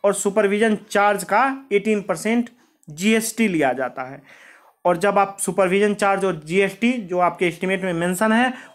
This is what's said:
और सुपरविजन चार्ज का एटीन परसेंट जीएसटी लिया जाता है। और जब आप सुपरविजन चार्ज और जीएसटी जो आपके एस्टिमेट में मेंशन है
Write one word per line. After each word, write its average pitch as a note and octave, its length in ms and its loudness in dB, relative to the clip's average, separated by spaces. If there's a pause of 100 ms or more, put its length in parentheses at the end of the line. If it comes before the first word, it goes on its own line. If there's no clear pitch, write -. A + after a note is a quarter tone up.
और G3+ 100 2
सुपरविजन G#3 640 0 (120)
चार्ज G3+ 340 2
का C4+ 480 0
एटीन G3+ 280 0
परसेंट A3 500 -2 (400)
जीएसटी A3 580 0
लिया D3+ 240 2
जाता B2+ 300 -6
है। C3 200 -14 (600)
और F3 120 2
जब G3+ 220 2
आप G3 220 0
सुपरविजन G3 540 0
चार्ज G3 300 0
और E3+ 200 -4
जीएसटी G3 480 0
जो F3+ 260 -6
आपके F3 280 0
एस्टिमेट F#3 360 -2
में F#3 100 -2
मेंशन F3+ 400 0
है A#3+ 220 2 (200)